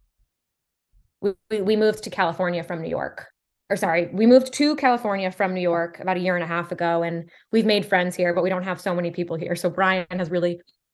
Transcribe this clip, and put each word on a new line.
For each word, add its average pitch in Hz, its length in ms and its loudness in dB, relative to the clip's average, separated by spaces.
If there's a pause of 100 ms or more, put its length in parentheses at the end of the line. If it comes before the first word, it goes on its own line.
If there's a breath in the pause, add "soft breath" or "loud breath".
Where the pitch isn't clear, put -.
(1200)
We, 196 140 -2 (160)
we, 214 120 -2
we 214 140 2
moved 214 260 2
to 196 80 -10
California 175 540 -2
from 170 180 -8
New 165 80 -8
York. - 380 -8 (420)
Or 196 60 0
sorry, 170 360 0
we 202 140 4
moved 254 260 8
to 294 240 0
California 220 540 0
from 185 240 -2
New 185 80 -2
York 170 360 0
about 185 200 -2
a - 20 -4
year 180 140 0
and 175 100 -2
a - 20 -6
half 170 260 -4
ago, 170 300 0
and 170 280 -6 (220 soft breath)
we've 220 120 4
made 208 220 2
friends 180 280 2
here, 175 200 0
but 175 80 0
we 143 80 0
don't 180 140 -4
have 185 140 -6
so 185 160 -4
many 175 160 -2
people 170 240 -6
here. 170 220 -6
So 175 140 -2
Brian 190 400 0
has 180 180 -4
really, 175 320 -2 (340)